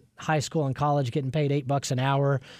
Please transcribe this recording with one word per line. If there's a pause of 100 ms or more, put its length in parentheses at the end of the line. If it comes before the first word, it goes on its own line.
(180)
high
school
and
college
getting
paid
eight
bucks
an
hour (200)